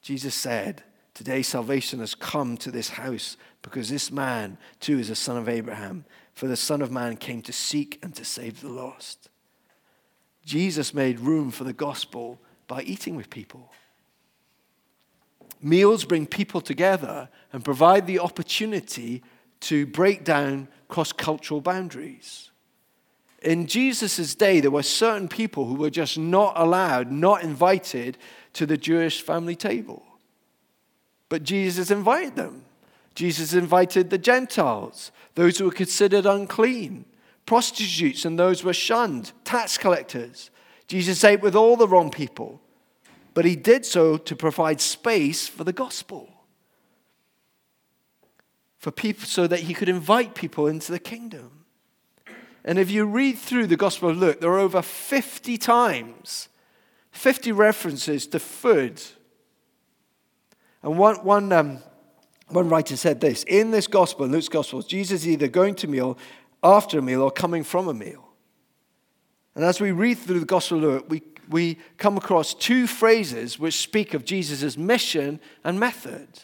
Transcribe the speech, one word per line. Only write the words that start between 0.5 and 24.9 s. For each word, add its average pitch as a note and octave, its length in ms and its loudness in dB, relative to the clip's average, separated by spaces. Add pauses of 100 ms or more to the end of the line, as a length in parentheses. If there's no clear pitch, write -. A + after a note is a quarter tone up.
"Today C3 260 -6
salvation B2+ 580 -4
has A2 140 -10
come B2 440 -6
to - 120 -12
this A#2+ 200 -8
house, A#2+ 460 -10 (280)
because A#2 260 -10
this C#3 220 -6
man A#2+ 480 -6 (200)
too D3 200 -2
is A2 100 -6
a A2 60 -8
son B2 200 -6
of A#2 140 -6
Abraham. G#2+ 560 -8 (300)
For C3+ 120 -8
the B2 100 -4
Son D3 260 -2
of A#2+ 80 -6
Man A#2+ 260 -6
came A#2+ 240 -12
to A#2 120 -16
seek - 500 -6
and F2 120 -14
to - 80 -18
save - 380 -12
the C#3 80 -14
lost." - 600 -16 (1160)
Jesus D3+ 480 -4
made C3 280 -2
room D3 280 0
for B2 140 -12
the B2+ 100 -10
gospel B2 680 -10 (280)
by C3 160 -10
eating F#3 320 -10
with A2 160 -14
people. - 400 -20 (1900)
Meals F#3 440 4
bring D#3+ 200 -2
people F#3 360 -6
together D#3 680 -2 (220)
and B2 140 -10
provide E3+ 420 6
the F3+ 120 -2
opportunity E3+ 1000 -6 (400)
to D3 240 0
break F#3 380 0
down C#3 440 0 (200)
cross-cultural D3+ 760 -4
boundaries. D#3+ 880 -8 (920)
In E3 260 0
Jesus' A3 680 -2
day, F#3+ 240 4
there C#3 120 4
were C#3+ 120 0
certain G#3+ 440 0